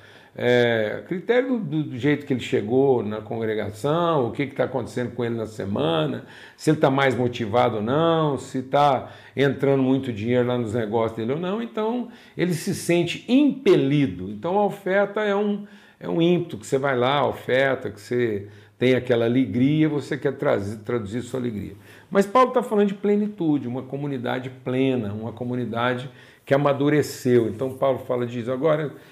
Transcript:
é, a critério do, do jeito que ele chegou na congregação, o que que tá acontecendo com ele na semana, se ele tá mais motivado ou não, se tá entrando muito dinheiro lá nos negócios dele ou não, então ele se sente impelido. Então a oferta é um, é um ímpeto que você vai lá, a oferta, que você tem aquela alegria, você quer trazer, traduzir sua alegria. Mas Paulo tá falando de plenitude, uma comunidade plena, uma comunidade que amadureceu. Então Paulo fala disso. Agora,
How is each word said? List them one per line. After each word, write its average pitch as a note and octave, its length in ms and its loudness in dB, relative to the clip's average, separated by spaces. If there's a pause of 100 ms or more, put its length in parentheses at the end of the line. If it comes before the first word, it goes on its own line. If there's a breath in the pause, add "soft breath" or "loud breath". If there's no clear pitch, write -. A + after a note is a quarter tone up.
(360 loud breath)
é, A#2 640 2
a - 40 -12
critério A#3+ 560 0
do, D#3 260 -2
do B2+ 120 -10
jeito C#3+ 300 0
que C#3+ 80 0
ele A#2 60 -2
chegou A#2+ 600 2
na G#2+ 200 -6
congregação, A2+ 1080 -2
o A2+ 40 -6
que C#3 140 -4
que - 80 -12
tá C3 100 0
acontecendo A#2+ 500 -6
com A#2+ 100 -4
ele A#2 100 -4
na A2+ 120 -6
semana, B2 800 -4 (280 loud breath)
se - 140 -4
ele D#3 80 4
tá D#3 140 2
mais C3+ 240 4
motivado A#2+ 640 0
ou G#2 60 -4
não, D#3 540 2
se - 240 -8
tá C3+ 500 2 (240 loud breath)
entrando C3+ 480 2
muito C3 300 0
dinheiro A#2+ 340 0
lá B2 120 0
nos A2 160 -4
negócios A2+ 420 -2
dele A2+ 160 -4
ou D3+ 60 -4
não, F#3+ 240 -6
então A#3 460 -6 (280 loud breath)
ele F3 160 0
se D#3+ 220 -4
sente E3+ 520 -2
impelido. C#3+ 1040 2
Então E3+ 280 -4
a G3+ 80 2
oferta G3+ 560 0
é G3+ 120 0
um, G3+ 300 -2 (340 loud breath)
é - 80 -12
um E3+ 140 0
ímpeto E3+ 380 2
que - 80 -16
você C#3+ 100 0
vai C3 220 0
lá, C3+ 220 2
a A#2+ 80 2
oferta, B2+ 600 0
que G2+ 80 -16
você A2+ 480 -2 (320 loud breath)
tem B2+ 160 4
aquela A#2+ 300 2
alegria, C3 640 2
você D3 300 -4
quer C#3 180 -2
trazer, G#2+ 440 -2
traduzir A#2 420 -4
sua B2+ 180 -8
alegria. G#2 320 -6 (380 loud breath)
Mas G3 160 4
Paulo B3+ 240 4
tá B3+ 120 0
falando G#3 260 2
de G3 60 -4
plenitude, G3+ 720 0
uma B2 160 -6
comunidade C3 680 -6
plena, B2+ 640 0
uma A2 180 -8
comunidade B2 800 -4 (340 loud breath)
que - 80 2
amadureceu. C#3 960 4
Então C3 240 -4
Paulo C3+ 280 0
fala B2 260 -4
disso. A#2+ 260 -6
Agora, D3+ 400 0 (200 loud breath)